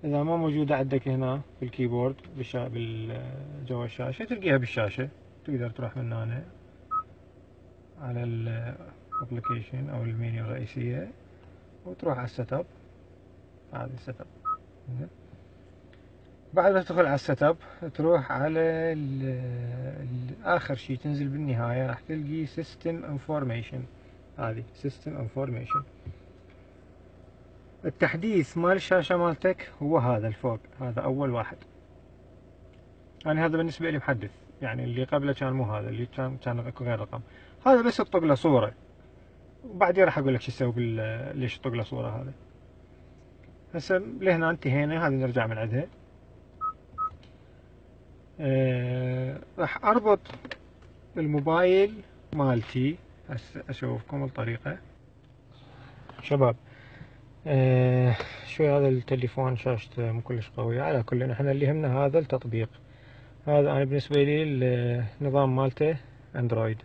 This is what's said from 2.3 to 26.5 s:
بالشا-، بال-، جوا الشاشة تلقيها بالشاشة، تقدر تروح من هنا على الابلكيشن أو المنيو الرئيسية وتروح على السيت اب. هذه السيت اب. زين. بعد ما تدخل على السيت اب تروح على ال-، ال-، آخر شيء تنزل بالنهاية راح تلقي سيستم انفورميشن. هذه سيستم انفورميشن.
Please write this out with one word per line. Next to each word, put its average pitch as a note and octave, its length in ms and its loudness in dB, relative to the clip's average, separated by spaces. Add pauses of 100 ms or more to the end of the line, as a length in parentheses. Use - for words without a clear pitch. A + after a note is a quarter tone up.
بالشا-، B2 300 -6
بال-، A2+ 520 -6 (460)
جوا B2 180 -4
الشاشة C3 400 -8
تلقيها F#3+ 320 2
بالشاشة، B2 520 -2 (360)
تقدر A#2+ 260 -4
تروح A#2 260 -8
من A#2+ 160 -6
هنا A2+ 320 -6 (1600)
على A#2+ 200 -6
الابلكيشن A#2+ 1700 -6
أو A#2 120 -6
المنيو A2+ 420 -4
الرئيسية B2 640 -6 (760)
وتروح D#3+ 320 -4
على B2 60 -6
السيت - 280 -6
اب. C#3 140 -2 (1040)
هذه B2 220 -8
السيت - 260 -12
اب. - 60 -14 (720)
زين. D#3+ 100 -8 (1500)
بعد F#3 180 6
ما F#3 100 4
تدخل F3 240 4
على C#3+ 80 4
السيت C#3 280 0
اب D#3+ 140 6 (380)
تروح D#3 380 4
على D3+ 280 0
ال-، D#3+ 640 0 (760)
ال-، B2+ 420 -8
آخر E3+ 300 0
شيء C3 220 -6
تنزل C#3+ 320 -4
بالنهاية C3 580 -2
راح B2 140 -6
تلقي D#3 460 -6
سيستم - 580 -8
انفورميشن. C3 760 -4 (560)
هذه A2+ 240 -4 (120)
سيستم - 420 -8
انفورميشن. C3+ 680 -4 (2000)